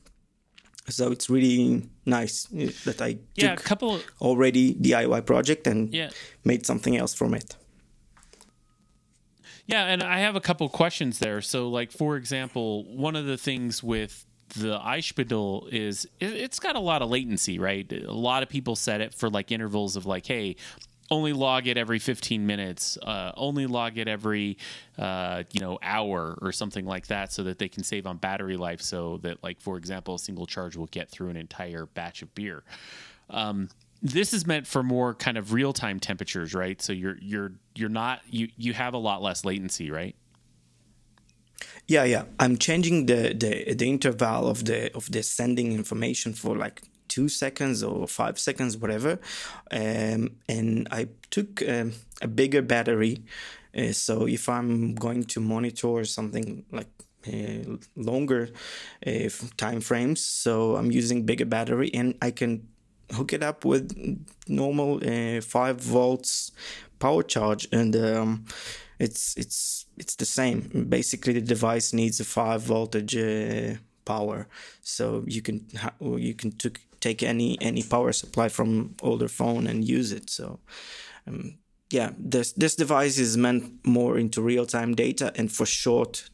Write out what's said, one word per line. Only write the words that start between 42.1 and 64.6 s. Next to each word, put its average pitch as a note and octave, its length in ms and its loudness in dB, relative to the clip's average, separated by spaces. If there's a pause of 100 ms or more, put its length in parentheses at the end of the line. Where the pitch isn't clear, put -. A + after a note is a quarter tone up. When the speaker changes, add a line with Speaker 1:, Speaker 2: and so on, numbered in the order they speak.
Speaker 1:
I'm B2 180 6
changing E3 500 4
the, A#2+ 280 4
the, A2 400 0
the B2 140 2
interval A#2+ 600 2
of A#2 160 0
the, A2+ 300 0
of - 160 -8
the A2+ 120 0
sending A#2+ 500 0
information A2+ 600 -2
for, A2 240 -2
like, G#2+ 260 -6 (260)
two C#3 200 2
seconds C3+ 540 0
or G2 260 -2
five - 300 -2
seconds, B2+ 380 -2
whatever. A2+ 440 -2 (500)
Um, A2 640 0 (120)
and A2+ 420 0
I A#2 180 -2 (220)
took, G3+ 360 -2
um, A#2 260 0 (280)
a - 80 -4
bigger C3+ 320 4
battery. A#2 600 2 (540)
Uh, A#2 160 0
so A2+ 340 2
if A#2+ 220 0
I'm A#2 460 2
going A#2 300 -2
to - 160 -4
monitor A#2 640 0
something G#2+ 640 -4
like, A2+ 180 -8 (380)
uh, A2 500 -6 (200)
longer, B2 540 0 (560)
uh, C3 40 0
f-, A2+ 460 -4
time A2+ 240 -2
frames, B2 420 2
so A2 540 2
I'm A#2+ 140 2
using A#2+ 340 2
bigger A#2+ 220 2
battery, A#2 480 0
and A#2+ 260 0
I B2 120 0
can A#2 360 -2 (440)
hook C3 220 -2
it D3+ 80 -2
up D3+ 240 -2
with C3+ 260 4 (560)
normal, C#3+ 480 2